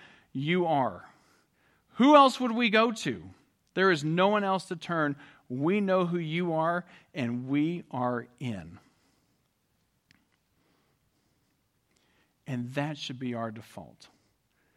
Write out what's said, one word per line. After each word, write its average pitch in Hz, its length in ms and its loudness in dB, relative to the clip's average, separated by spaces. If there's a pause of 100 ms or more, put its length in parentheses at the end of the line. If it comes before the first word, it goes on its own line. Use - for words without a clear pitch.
(340)
you 170 320 0
are. 127 400 -2 (880)
Who 277 200 6
else 269 280 8
would 247 100 -2
we 233 180 0
go 220 220 4
to? 110 320 -8 (500)
There 190 160 2
is 151 140 2
no 170 240 2
one 208 160 2
else 190 220 -2
to 185 100 -10
turn. 156 400 -2 (320)
We 156 320 0
know 190 260 2
who 175 140 -2
you 165 320 -2
are, 165 320 0 (300)
and 123 340 -4
we 151 440 -2
are 123 360 -4 (100)
in." 95 420 -10 (3750)
And 123 280 -6
that 147 240 -4
should 131 200 -12
be 123 160 -6
our 113 160 -6
default. - 600 -18 (680)